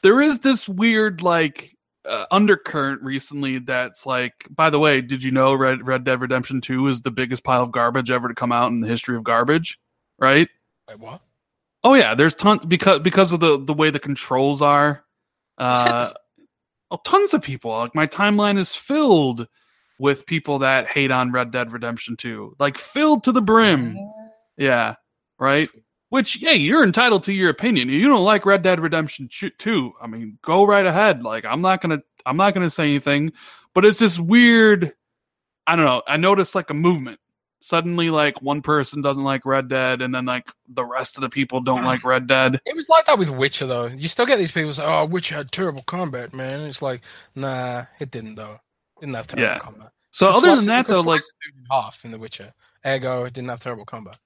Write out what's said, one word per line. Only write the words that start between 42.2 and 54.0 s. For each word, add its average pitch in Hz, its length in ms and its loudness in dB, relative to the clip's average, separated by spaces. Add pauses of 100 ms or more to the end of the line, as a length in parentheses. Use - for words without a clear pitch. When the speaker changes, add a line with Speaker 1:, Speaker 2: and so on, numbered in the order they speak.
Speaker 1:
Dead. 131 380 2
Speaker 2:
It 294 100 -8
was 320 120 -10
like 320 200 4
that 285 120 4
with 170 100 -2
Witcher, 135 380 -4
though. 120 200 -4
You 135 200 -10
still 240 200 -2
get 262 100 2
these 180 140 -2
people 156 220 -4
say, 151 120 -8
"Oh, 156 200 0
Witcher 165 300 -6
had 139 160 -10
terrible 165 320 -6
combat, 135 520 -10
man." 135 260 -10
It's 147 220 -12
like, 127 180 -6 (340)
nah, 127 500 -8 (140)
it 135 120 -12
didn't, 110 240 -14
though. 107 240 -18 (380)
It - 40 -20
didn't 139 140 -10
have 113 120 -12
terrible 110 260 -4
Speaker 1:
Yeah. - 60 -8
Speaker 2:
combat. - 300 -20 (220)
Speaker 1:
So 190 160 2
Speaker 2:
You 185 60 4
could 208 40 6
Speaker 1:
other 349 180 6
than - 0 -
Speaker 2:
slice 226 80 2
it, 202 40 0
Speaker 1:
that, 233 100 2
Speaker 2:
you 254 60 2
could 208 120 0 (100)
Speaker 1:
though, 165 40 0
like 160 120 2
Speaker 2:
slice - 80 -18
a - 220 -20
dude 135 80 -20
in 123 120 -20
half 117 340 -6
in 117 60 -16
The 110 80 -16
Witcher. 110 340 -18 (320)
Ergo, 127 400 -6
it 123 80 -14
didn't 127 160 -12
have 117 100 -12
terrible 110 260 -14
combat. 107 400 -18